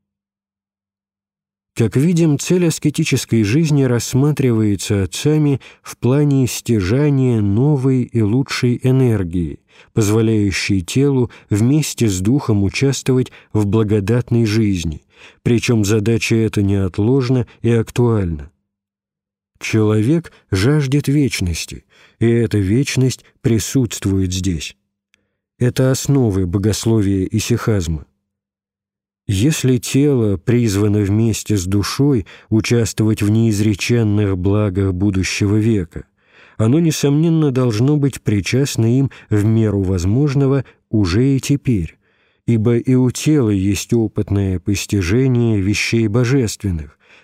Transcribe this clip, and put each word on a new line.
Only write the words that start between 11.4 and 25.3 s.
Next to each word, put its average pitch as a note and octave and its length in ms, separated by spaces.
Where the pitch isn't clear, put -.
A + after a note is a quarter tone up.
вместе A#2 600
с F#2 120
духом G#2+ 440
участвовать B2+ 680
в G#2+ 140
благодатной A2 800
жизни, G2 580
причём A2+ 420
задача A2 520
эта A2 240
неотложна G#2+ 840
и A2+ 80
актуальна. G#2 800
Человек A2 760
жаждет C3+ 560
вечности, A#2 760
и A2+ 80
эта A#2 320
вечность B2+ 680
присутствует G2+ 920
здесь. F2+ 420